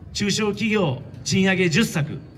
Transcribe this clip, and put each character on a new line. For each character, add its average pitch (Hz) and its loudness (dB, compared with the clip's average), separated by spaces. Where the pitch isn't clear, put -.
中 202 -2
小 208 0
企 214 -2
業 175 0
賃 190 4
上 190 4
げ 180 4
十 185 2
策 - -4